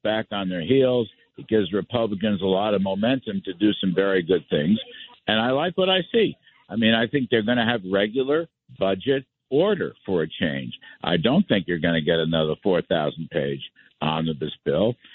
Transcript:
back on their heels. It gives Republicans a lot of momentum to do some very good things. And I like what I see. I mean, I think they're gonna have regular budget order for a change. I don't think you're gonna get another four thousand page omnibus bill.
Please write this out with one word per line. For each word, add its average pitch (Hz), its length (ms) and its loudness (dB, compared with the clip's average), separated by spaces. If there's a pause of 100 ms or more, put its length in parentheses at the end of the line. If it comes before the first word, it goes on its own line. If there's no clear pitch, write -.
back 110 260 -2
on 98 180 -4
their 87 160 -4
heels. 127 440 2 (280)
It 139 120 -16
gives 101 240 2
Republicans 104 720 -2
a 98 40 0
lot 101 280 2
of 95 80 2
momentum 101 640 -2
to 95 100 -8
do 101 260 2
some 95 140 0
very 98 280 2
good 85 280 0
things. 85 280 2 (480)
And 110 140 0
I 120 100 0
like 156 260 -2
what 185 120 2
I 185 120 2 (120)
see. 220 240 0 (320)
I 101 80 -10
mean, 113 180 4
I 113 120 2
think 131 240 -2
they're 113 120 4
gonna 117 240 2
have 120 140 0 (100)
regular 131 560 0 (320)
budget 98 460 0 (260)
order 151 440 0 (100)
for 90 180 0
a 80 60 -4
change. 69 460 -4 (280)
I 85 140 0
don't 123 320 2
think 101 180 0
you're 87 140 -2
gonna 82 220 2
get 82 160 2
another 80 440 0
four 90 200 2
thousand 76 480 -4
page 69 320 -4 (380)
omnibus 78 520 -4 (120)
bill. 92 300 0 (200)